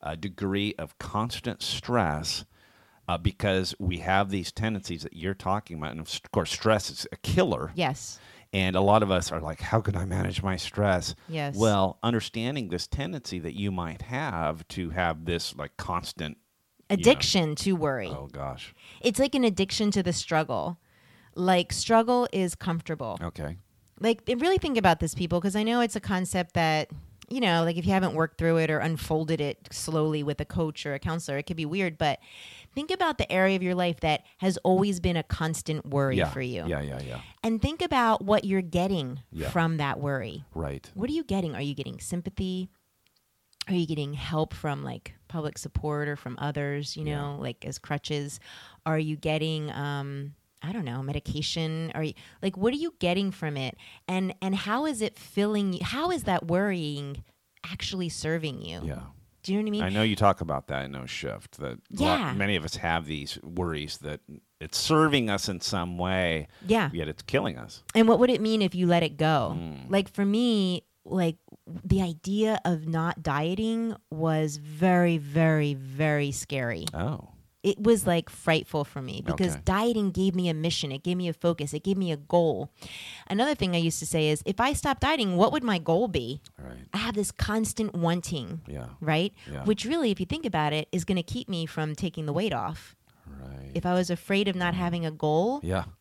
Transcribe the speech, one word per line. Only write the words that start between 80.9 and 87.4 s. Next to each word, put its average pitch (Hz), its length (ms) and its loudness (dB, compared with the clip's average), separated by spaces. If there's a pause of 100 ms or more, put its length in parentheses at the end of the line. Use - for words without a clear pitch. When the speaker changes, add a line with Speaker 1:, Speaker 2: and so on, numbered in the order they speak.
Speaker 2:
It 135 120 -8
gave 180 140 0
me 180 100 -2
a 165 60 -2
focus. 165 400 0
It 151 100 -6
gave 196 140 2
me 185 140 0
a 151 60 -2
goal. 143 540 2 (580)
Another 254 260 2
thing 185 200 0
I 170 40 4
used 165 200 0
to 160 60 -8
say 156 240 2
is, 151 160 2
"If - 160 -2
I 269 120 2
stop 269 260 0
dieting, 254 380 2
what 196 140 6
would 285 120 0
my 220 140 2
goal 165 300 2
be?" 139 340 -4 (160)
Speaker 1:
Right. 62 360 -14
Speaker 2:
I - 40 -2
have 220 180 -2
this 196 160 -2
constant 214 640 -2